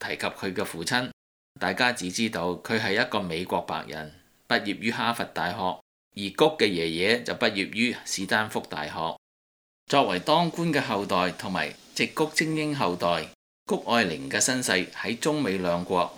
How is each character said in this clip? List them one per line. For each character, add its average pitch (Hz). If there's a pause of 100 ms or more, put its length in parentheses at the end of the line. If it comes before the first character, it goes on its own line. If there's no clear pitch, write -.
提 80
及 101
佢 92
嘅 95
父 82
親， 127 (500)
大 95
家 123
只 92
知 113
道 87
佢 110
係 104
一 127
個 107
美 87
國 90
白 80
人。 76 (300)
畢 117
業 101
於 110
哈 117
佛 113
大 85
學， 98
而 - (140)
谷 156
嘅 120
爺 87
爺 92
就 -
畢 113
業 95
於 113 (100)
史 95
丹 107
福 - (100)
大 76
學。 82 (720)
作 139
為 92
當 160
官 170
嘅 143
後 104
代 92
同 98
埋 78 (220)
矽 117
谷 156
精 156
英 151
後 92
代， 85 (380)
谷 -
愛 117
玲 107
嘅 120
身 131
世 117
喺 92
中 151
美 98
兩 87
國 87